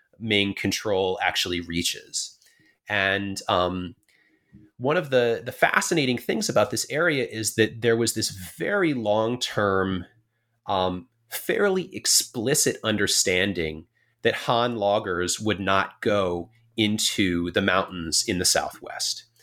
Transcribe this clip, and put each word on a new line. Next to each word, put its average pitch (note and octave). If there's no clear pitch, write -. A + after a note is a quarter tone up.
Ming G2+
control F#2+
actually F2+
reaches. -
And, G2
um, F2+
one C#3
of E3
the, A#2+
the -
fascinating C#3+
things G#3+
about G#2+
this -
area D3
is A2
that A2
there A#2
was A#2
this A2
very D3+
long-term, G#2
um, F#2
fairly F#3+
explicit -
understanding F#2
that A#2
Han A#2+
loggers G2+
would G#2
not G2
go F#2
into G2
the F#2+
mountains F#2
in F#2
the F2+
southwest. -